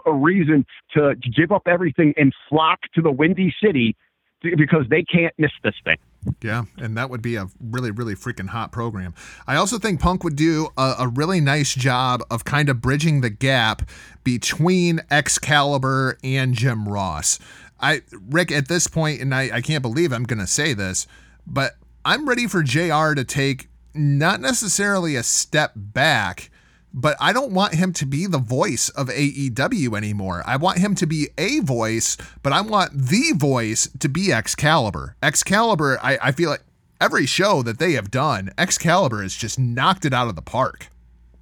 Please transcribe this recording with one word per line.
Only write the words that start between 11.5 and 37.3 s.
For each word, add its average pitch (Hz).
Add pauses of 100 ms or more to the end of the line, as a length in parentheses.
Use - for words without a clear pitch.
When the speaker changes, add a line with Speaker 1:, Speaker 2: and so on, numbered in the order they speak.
Speaker 2:
job 127
of 117
kind 147
of 123
bridging 147
the 123
gap 113 (420)
between 165
Excalibur 139
and 131
Jim 113
Ross. 95 (400)
I, 147 (300)
Rick, 170
at 139
this 170
point, 156
and 135
I, 127
I 120
can't 147
believe 131
I'm 120
gonna 107
say 147
this, 98 (400)
but 131 (340)
I'm 285
ready 240
for 185
J 151
R 151
to 135
take 139 (280)
not 151
necessarily 202
a 117
step -
back, 107 (420)
but 139
I 151
don't 247
want 190
him 180
to 147
be 143
the 170
voice 127
of 135
A 127
E 139
W 135
anymore. 101
I 123
want 170
him 190
to 175
be 151 (100)
a 247
voice, 113 (260)
but 139
I 160
want 208
the 165
voice 123 (120)
to 151
be 170
Excalibur. 110
Excalibur, 156
I, 131
I 131
feel 160
like 139 (380)
every 202
show 180